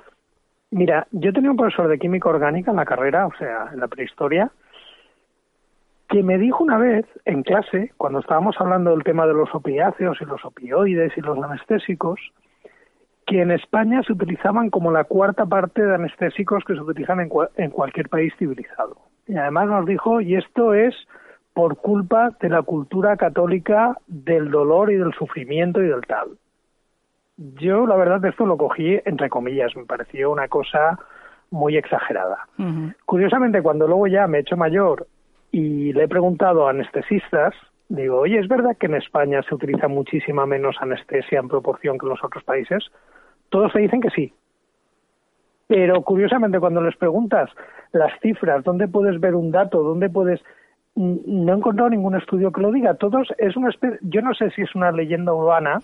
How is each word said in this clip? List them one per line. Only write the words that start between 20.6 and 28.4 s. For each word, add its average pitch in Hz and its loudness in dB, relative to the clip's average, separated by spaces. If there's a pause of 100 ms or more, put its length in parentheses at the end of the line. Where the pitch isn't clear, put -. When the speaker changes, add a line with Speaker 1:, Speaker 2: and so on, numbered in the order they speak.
Speaker 1:
es 226 4 (580)
por 165 2
culpa 208 2 (100)
de 175 0
la 165 2
cultura 185 0
católica 185 2
del 151 -2
dolor 156 4
y 196 2
del 175 0
sufrimiento 165 -2
y 180 2
del 127 -2
tal". - -6 (960)
Yo, 170 0
la 214 4
verdad, 185 2
esto 208 0